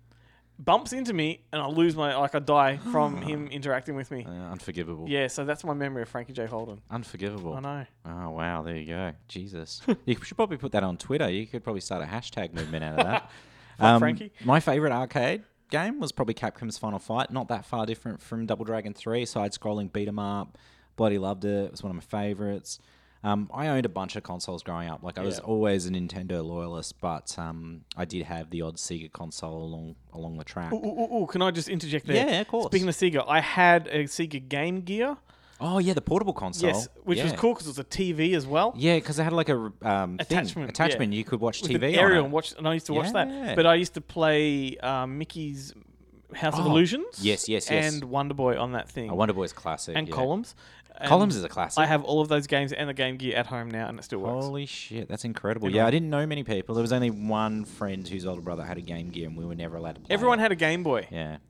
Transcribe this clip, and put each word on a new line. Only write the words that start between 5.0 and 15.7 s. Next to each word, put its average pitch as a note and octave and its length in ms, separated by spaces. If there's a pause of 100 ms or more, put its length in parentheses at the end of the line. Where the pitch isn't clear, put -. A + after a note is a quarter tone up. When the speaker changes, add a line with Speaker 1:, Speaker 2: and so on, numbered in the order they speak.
Speaker 1:
Yeah, C#3 180
so C#3 180
that's D3 180
my D#3+ 100
memory C#3 300
of A2+ 60
Frankie B2 240
J A#2 120
Holden. A2 440
Speaker 2:
Unforgivable. G2+ 640
Speaker 1:
I C3+ 60
know. C#3 260 (200)
Speaker 2:
Oh, E2+ 260
wow, E2 300
there E2 160
you D#2 100
go. F2 240 (160)
Jesus. F#2 540 (120)
Speaker 1:
<laughs> - 120
Speaker 2:
You A#2+ 180
should - 140
probably G3+ 200
put A#2+ 160
that G2+ 100
on F2+ 140
Twitter. C#3 320
You G2 180
could A#2 160
probably G2+ 180
start F2+ 220
a - 20
hashtag F#2 480
movement D#2+ 300
out D#2 160
of - 60
that. G#2+ 240 (240)
Speaker 1:
<laughs> - 240
Fuck A2 100
Speaker 2:
Um, A#2 120
Speaker 1:
Frankie. A#2+ 320 (120)
Speaker 2:
my C3 160
favourite D3 340
arcade B2+ 500 (260)
game G3+ 300